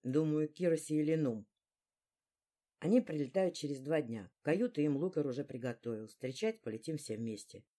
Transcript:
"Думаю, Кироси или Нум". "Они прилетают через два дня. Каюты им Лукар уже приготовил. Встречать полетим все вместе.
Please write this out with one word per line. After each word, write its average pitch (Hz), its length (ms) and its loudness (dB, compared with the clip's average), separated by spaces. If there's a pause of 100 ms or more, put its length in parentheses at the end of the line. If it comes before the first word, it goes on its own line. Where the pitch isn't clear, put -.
"Думаю, 151 440 2
Кироси 165 460 0
или 151 220 2
Нум". 120 320 0 (1300)
"Они 208 240 4
прилетают 170 540 0
через 143 240 -4
два 147 240 0
дня. 110 260 -8 (140)
Каюты 190 400 2
им 143 140 4
Лукар 160 280 0
уже 135 180 -2
приготовил. 117 640 -6
Встречать 170 560 -4
полетим 113 360 -6
все 110 200 -6
вместе. 110 460 -8 (140)